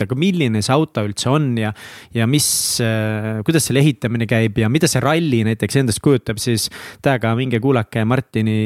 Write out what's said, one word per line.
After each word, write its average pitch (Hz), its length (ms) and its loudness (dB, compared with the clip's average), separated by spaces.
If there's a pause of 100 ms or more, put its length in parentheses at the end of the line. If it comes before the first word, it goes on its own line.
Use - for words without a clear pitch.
aga 123 100 -4
milline 143 480 0
see - 80 -2
auto 147 320 0
üldse 101 240 -4
on 143 300 2
ja, 107 160 -2 (420)
ja 113 100 0
mis, 139 200 2 (340)
äh, 110 640 -2
kuidas 160 240 2
selle 127 160 2
ehitamine 117 480 0
käib 113 320 2
ja 107 80 2
mida 151 160 2
see 123 160 0
ralli 147 400 2
näiteks 110 320 -2
endast 131 240 0
kujutab, 120 400 0
siis 117 300 -2 (340)
täiega 117 320 2
minge 120 240 0
kuulake 117 480 0
Martini, 110 480 0 (100)